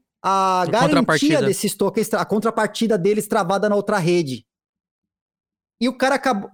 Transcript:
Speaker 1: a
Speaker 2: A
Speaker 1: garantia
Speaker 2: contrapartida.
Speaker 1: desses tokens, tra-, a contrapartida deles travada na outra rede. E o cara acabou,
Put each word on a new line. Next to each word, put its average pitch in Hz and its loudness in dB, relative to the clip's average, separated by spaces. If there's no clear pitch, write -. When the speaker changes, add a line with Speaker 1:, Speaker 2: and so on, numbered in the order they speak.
Speaker 1:
a 190 0
Speaker 2:
A 175 0
Speaker 1:
garantia 233 2
Speaker 2:
contrapartida. 277 2
Speaker 1:
desses 202 -2
tokens, 202 -2
tra-, 196 0
a 170 -2
contrapartida 214 -2
deles 208 0
travada 196 0
na 202 2
outra 208 0
rede. 165 -2
E 240 0
o 262 -6
cara 269 0
acabou, 254 -2